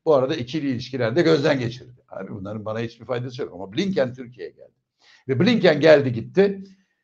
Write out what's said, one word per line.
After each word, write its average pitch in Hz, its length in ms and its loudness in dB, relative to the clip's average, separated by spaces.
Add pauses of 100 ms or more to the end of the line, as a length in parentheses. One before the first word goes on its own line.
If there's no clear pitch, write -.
Bu 156 100 4
arada 135 200 2
ikili 139 340 -6
ilişkiler 120 460 -4
de 175 60 4
gözden 151 380 2
geçirildi. - 500 -8
Abi, 98 220 -12
bunların 104 340 -10
bana 110 140 -6
hiçbir 117 260 -10
faydası 127 360 -8
yok. 98 120 -10
Ama 95 200 -14
Blinken 151 400 -2
Türkiye'ye 87 380 -16
geldi. - 240 -20 (520)
Ve 127 120 0
Blinken 185 400 4
geldi 156 340 6
gitti. 196 500 0 (400)